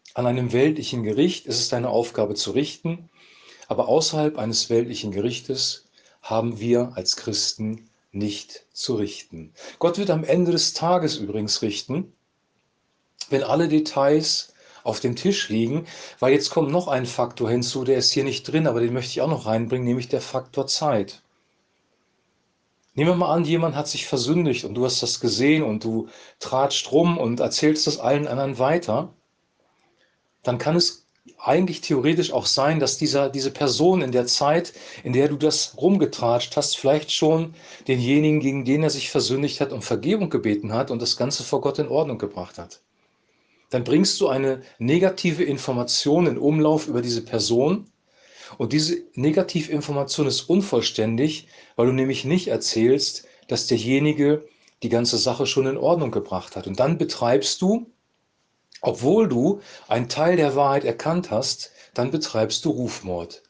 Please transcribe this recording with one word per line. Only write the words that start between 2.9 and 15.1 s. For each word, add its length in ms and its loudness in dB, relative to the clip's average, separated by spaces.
Aber 220 -2
außerhalb 500 0
eines 320 -2
weltlichen 400 -2
Gerichtes 760 -4
haben 380 -4
wir 340 2
als 220 -4
Christen 720 -6
nicht 600 -8
zu 220 -6
richten. 580 -8
Gott 180 2
wird 120 -2
am 120 2
Ende 300 2
des 200 0
Tages 440 0
übrigens 460 -4
richten, 500 -4
wenn 140 0
alle 240 2
Details 880 2
auf 160 -4
dem 160 -2